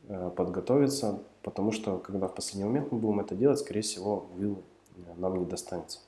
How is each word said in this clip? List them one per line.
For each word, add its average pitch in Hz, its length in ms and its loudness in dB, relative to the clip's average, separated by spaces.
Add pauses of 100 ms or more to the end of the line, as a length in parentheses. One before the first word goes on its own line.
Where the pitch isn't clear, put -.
э, 90 220 -4
подготовиться, 101 880 2 (220)
потому 101 300 0
что, 107 260 0
когда 95 300 -2
в - 80 -6
последний 98 300 -4
момент 139 260 2
мы 120 80 0
будем 104 220 2
это - 120 -4
делать, 131 240 6
скорее 110 240 -2
всего, 98 460 -2 (100)
вилл, 98 240 -2 (360)
э, - 20 -18 (180)
нам 92 220 0
не 90 60 2
достанется. 87 640 -6